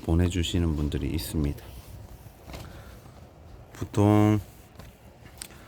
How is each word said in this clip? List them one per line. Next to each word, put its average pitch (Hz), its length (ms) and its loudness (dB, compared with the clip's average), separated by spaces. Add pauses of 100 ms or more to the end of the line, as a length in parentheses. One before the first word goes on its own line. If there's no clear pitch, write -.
보내주시는 85 720 2
분들이 73 320 -2
있습니다. 73 560 -2 (2000)
보통, 104 680 4 (1300)